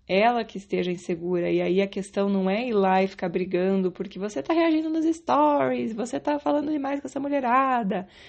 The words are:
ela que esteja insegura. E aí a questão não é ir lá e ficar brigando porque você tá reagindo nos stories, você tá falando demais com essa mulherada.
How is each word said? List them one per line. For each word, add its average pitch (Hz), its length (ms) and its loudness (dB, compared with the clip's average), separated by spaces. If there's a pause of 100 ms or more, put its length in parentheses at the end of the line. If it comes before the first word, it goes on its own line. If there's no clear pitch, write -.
ela 220 360 2
que - 140 -12
esteja 185 320 -2
insegura. 175 600 -2
E 170 100 2
aí 180 220 2
a 196 60 0
questão 196 400 -4
não 190 200 2
é 226 200 0
ir 233 40 -2
lá 190 300 4
e 190 60 2
ficar 190 200 -6
brigando 185 640 0
porque 190 280 -10
você 208 240 -6
tá 330 120 0
reagindo 320 340 2
nos 320 160 -2
stories, 269 880 2
você 254 260 -6
tá 294 180 -2
falando 294 320 -2
demais 277 300 -4
com - 60 -12
essa 269 140 -8
mulherada. 254 840 0 (220)